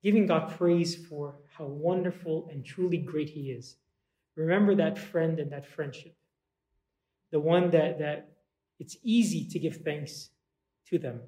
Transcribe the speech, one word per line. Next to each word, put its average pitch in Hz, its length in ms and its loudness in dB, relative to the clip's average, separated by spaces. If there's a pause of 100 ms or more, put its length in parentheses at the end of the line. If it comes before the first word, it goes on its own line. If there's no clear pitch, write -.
Giving 208 240 6
God 160 320 2
praise 175 360 4
for 147 420 -12 (200)
how 156 80 -12
wonderful 165 880 -2
and 139 100 -10
truly 180 360 -2
great 151 320 -4
he 143 200 -10
is. 123 260 -14 (600)
Remember 190 380 4
that - 240 2
friend 160 420 -2
and 143 100 -6
that 139 160 -12
friendship. - 480 -10 (1160)
The 156 80 2
one 170 300 4
that, 156 300 4
that 151 280 -6 (500)
it's - 240 -16
easy 220 460 2
to 180 100 -6
give 156 180 -2
thanks - 520 -8 (640)
to 175 80 2
them. 123 300 -6